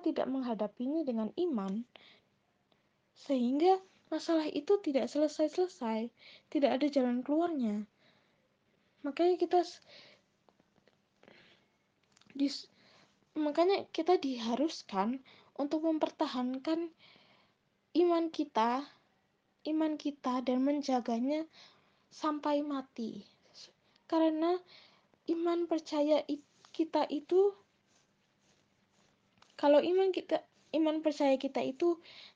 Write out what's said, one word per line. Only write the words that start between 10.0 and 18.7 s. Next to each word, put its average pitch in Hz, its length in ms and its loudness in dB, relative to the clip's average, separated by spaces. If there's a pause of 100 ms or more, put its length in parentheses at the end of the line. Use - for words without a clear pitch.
dis-, 277 380 -4 (680)
makanya 320 540 2
kita 349 260 2
diharuskan 240 1040 -2 (400)
untuk 311 260 -2
mempertahankan 311 1040 -2 (1080)
iman 339 320 4
kita, 262 560 -2 (800)